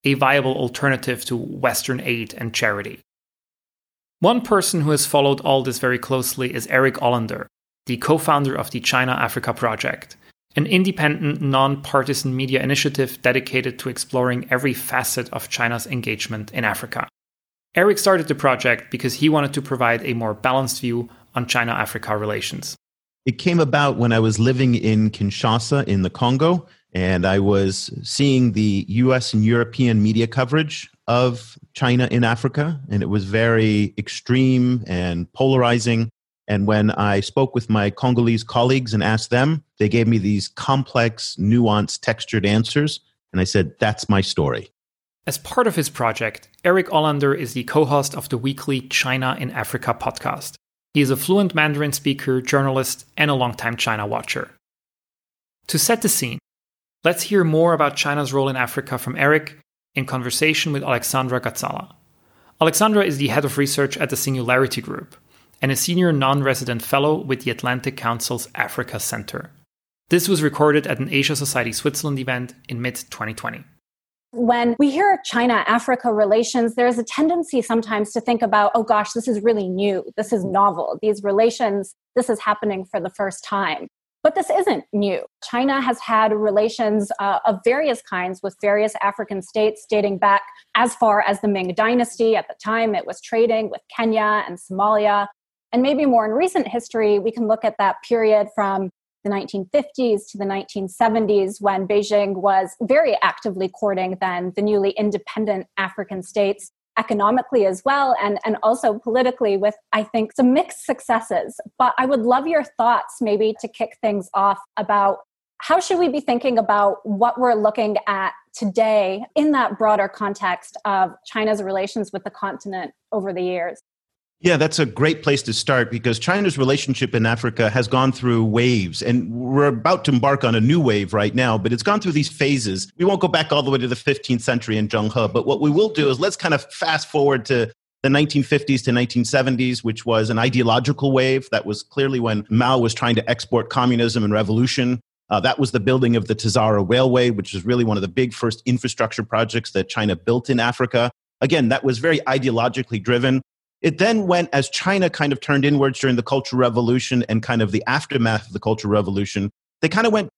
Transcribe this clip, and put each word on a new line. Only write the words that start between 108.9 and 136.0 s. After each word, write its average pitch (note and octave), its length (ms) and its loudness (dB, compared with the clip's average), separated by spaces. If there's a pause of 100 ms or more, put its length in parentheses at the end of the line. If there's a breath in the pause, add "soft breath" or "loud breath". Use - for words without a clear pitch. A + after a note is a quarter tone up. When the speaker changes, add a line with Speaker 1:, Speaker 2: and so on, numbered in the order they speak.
Speaker 3:
politically B3 580 0
with, G#3 180 0 (180)
I G#3+ 100 0
think, A3 300 -4
some B3 200 4
mixed F4 320 -2
successes. A#3 720 -4 (200)
But B3+ 200 2
I B3+ 60 0
would C4 160 0
love B3 260 2
your D#4+ 180 0
thoughts - 580 -2
maybe G#3+ 380 0
to A3+ 80 -10
kick - 340 -8
things G3+ 320 -2
off G3 240 2 (180)
about G3+ 420 0 (400)
how E4+ 220 2
should F4+ 180 0
we F4 100 2
be C#4 120 -2
thinking B3 380 0
about G3+ 460 2
what A#3 340 0
we're B3 160 4
looking G#3+ 420 0 (100)
at F#3+ 260 -2 (220)
today G#3 680 0 (100)
in D4+ 180 4
that A#3+ 260 0
broader G#3+ 300 2
context G3+ 760 -4
of F#3+ 280 0 (140)
China's G#3+ 360 -2
relations F#3+ 500 -4
with F#3+ 120 -10
the G3+ 60 -8
continent F#3+ 640 -8 (200)
over G3 200 -4
the F3+ 100 -4
years? F3+ 380 -4 (640)
Speaker 2:
Yeah, E3+ 140 4
that's D#3 220 0
a D#3+ 80 2
great D3+ 360 -2
place C#3+ 200 2
to A2+ 100 -6
start B2 380 0
because A#2 280 -2
China's F#3 380 0
relationship C3+ 580 0
in A2+ 120 2
Africa A2+ 420 0
has A#2+ 180 2
gone C3 240 2
through A#2+ 360 0
waves. A2 560 0
And A#2+ 280 0
we're B2+ 360 2
about C#3+ 400 2
to D3 60 4
embark C3+ 320 2
on A#2 100 2
a A2+ 80 4
new D3+ 180 4
wave G#2 320 2
right G#2 220 0
now, A#2+ 240 2
but G#2 160 0
it's A#2 80 -6
gone G#3 180 2
through F#3 120 -2
these D3 180 0
phases. A2+ 640 -2
We E3+ 80 0
won't G3 160 2
go F#3+ 80 2
back D#3 240 0
all D3 100 2
the C3+ 80 -2
way C3+ 60 2
to B2+ 100 0
the B2 80 -2
fifteenth C3 460 -2
century A2+ 380 -2
in G#2+ 100 0
Zheng G#2+ 240 0
He, A2+ 180 0
but A#2 160 0
what C3 140 0
we D3+ 100 4
will G#3 200 2
do D3 180 0